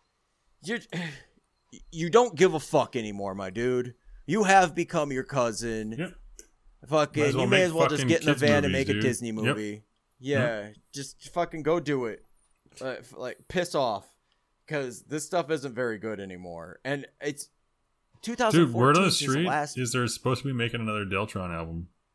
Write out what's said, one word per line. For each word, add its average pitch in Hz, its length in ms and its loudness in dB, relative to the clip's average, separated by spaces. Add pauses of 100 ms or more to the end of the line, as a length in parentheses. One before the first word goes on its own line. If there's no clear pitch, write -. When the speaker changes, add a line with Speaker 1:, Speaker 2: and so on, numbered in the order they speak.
(640)
Speaker 1:
you're, 208 160 -4 (140)
<sighs> - 1000 -14
you 165 180 -4
don't 226 260 4
give 170 180 6
a 156 60 0
fuck 135 360 2
anymore, 101 380 -4
my 98 160 -8
dude. 123 460 -2 (320)
You 202 160 2
have 185 320 6
become 156 360 -2
your 131 120 -2
cousin. 113 760 -2
Speaker 2:
Yep. 175 160 -6 (760)
Speaker 1:
Fucking, 147 360 2
Speaker 2:
Might 143 60 4
as 131 60 0
well 131 100 2
Speaker 1:
you - 40 2
may - 80 6
Speaker 2:
make 180 80 6
Speaker 1:
as 165 80 0
well 160 140 4
just 147 160 0
Speaker 2:
fucking 123 40 0
Speaker 1:
get 160 140 4
in 156 80 0
a - 40 6
Speaker 2:
kids 131 80 -4
Speaker 1:
van 147 220 6
and 139 80 0
Speaker 2:
movies, - 20 0
Speaker 1:
make 135 160 0
a 131 40 2
Speaker 2:
dude. 104 80 -2
Speaker 1:
Disney 120 280 0
Speaker 2:
Yep. 110 60 -6
Speaker 1:
movie. 107 480 -2 (360)
Yeah, 127 480 0
Speaker 2:
Yep. 107 80 -18 (180)
Speaker 1:
just - 400 -14
fucking 165 300 -4
go 165 160 2
do 135 260 -2
it. 104 180 -10 (560)
Uh, 131 200 -8
f-, - 180 -20
like, 123 300 -10
piss 175 260 -4
off. 120 320 0 (600)
'Cause 139 400 -6
this 151 180 -6
stuff 165 240 -2
isn't 139 240 -4
very 117 240 -2
good 104 220 -6
anymore. 90 640 -12
And 139 220 -6 (120)
it's 143 300 -8 (720)
Speaker 2:
Dude, 226 180 -8
word 247 60 2
on 214 60 4
the 160 80 6
Speaker 1:
two - 80 8
thousand 120 40 -2
fourteen 139 340 6
is - 140 2
the 143 60 -2
Speaker 2:
street 143 220 0
Speaker 1:
last 147 320 -2
Speaker 2:
is 123 140 -2
they're 123 140 0
supposed - 360 -2
to 139 40 -2
be 135 60 -4
making 117 280 -2
another 107 240 -2
Deltron 95 500 -4
album. 82 320 -6 (280)